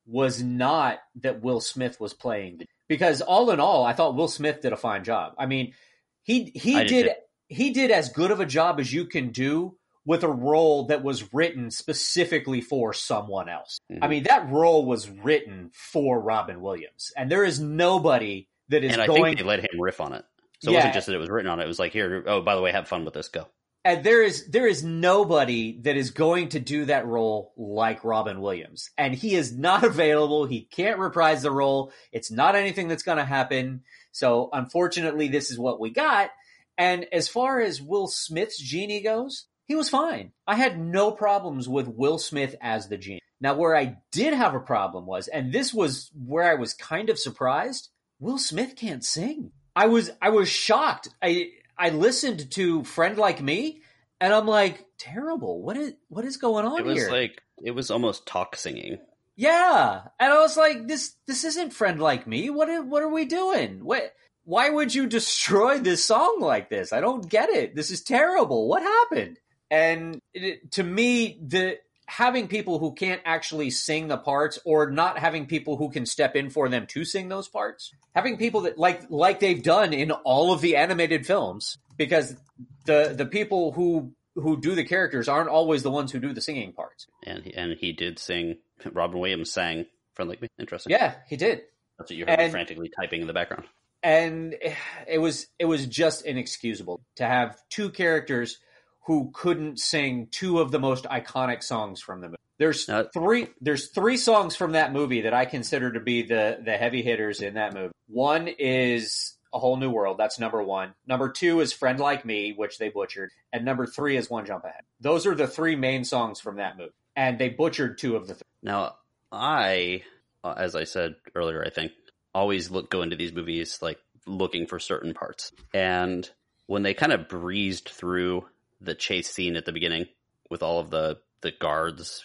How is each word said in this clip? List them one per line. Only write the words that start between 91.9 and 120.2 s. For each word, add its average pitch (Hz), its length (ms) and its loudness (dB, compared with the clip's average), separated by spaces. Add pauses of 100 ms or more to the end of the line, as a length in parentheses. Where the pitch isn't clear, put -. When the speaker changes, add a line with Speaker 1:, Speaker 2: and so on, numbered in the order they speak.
Speaker 2:
That's - 140 -18
what 165 60 -12
you 170 80 -6
heard 165 120 4
me 165 80 6
Speaker 1:
And 160 60 -2
Speaker 2:
frantically 85 440 -8
typing 85 260 -6
in 82 60 -8
the 82 60 -8
background. 87 320 -6 (380)
Speaker 1:
And 165 520 2 (520)
it 160 100 0
was, 160 300 0 (120)
it 170 60 0
was 147 220 0
just 156 360 0
inexcusable 113 800 -6 (140)
to 127 100 -4
have 123 340 0 (100)
two 202 200 -4
characters 151 720 0 (480)
who 147 260 0
couldn't 151 460 -2
sing 127 520 -2
two 180 280 0
of 147 100 2
the 139 100 0
most 131 260 0
iconic 127 580 -4
songs 107 380 -6
from 92 200 -14
the 87 60 -14
movie. 85 100 -14 (220)
There's 156 280 2
Speaker 2:
Uh, 110 260 0
Speaker 1:
three, 214 340 2 (140)
there's 139 280 -2
three 233 280 2
songs 208 380 4
from 160 180 -2
that 147 200 2
movie 127 280 0
that 110 120 0
I 127 120 4
consider 127 480 -4
to 117 60 -4
be 120 240 0
the, 113 400 2
the 110 140 -2
heavy 120 240 0
hitters 110 400 -2
in 101 140 -6
that 107 180 -2
movie. 92 200 -8 (140)
One 147 400 0
is 127 880 -2 (180)
A 127 60 -4
Whole 127 180 0
New 131 120 -2
World. 98 300 -2
That's 110 200 -2
number 113 220 -2
one. 95 320 -6 (140)
Number 131 240 -2
two 170 300 2
is 139 120 0
Friend 131 260 -2
Like 143 260 0
Me, 104 300 -4
which 104 220 -6
they 107 120 -4
butchered. 98 420 -8 (220)
And 120 120 -6
number 127 220 -2
three 139 300 -2
is 113 120 -4
One 110 160 -8
Jump 95 200 -10
Ahead. - 160 -14 (180)
Those 160 260 2
are 185 100 2
the 143 120 0
three 156 280 0
main 131 280 0
songs 117 360 -2
from 101 180 -12
that 95 200 -6
movie. 87 140 -14 (240)
And 127 240 0
they 127 100 0
butchered 135 480 -2
two 120 180 -2
of 95 120 -4
the 95 60 -14
th- - 100 -20 (180)
Speaker 2:
Now, 101 340 -4 (360)
I, 95 720 0 (400)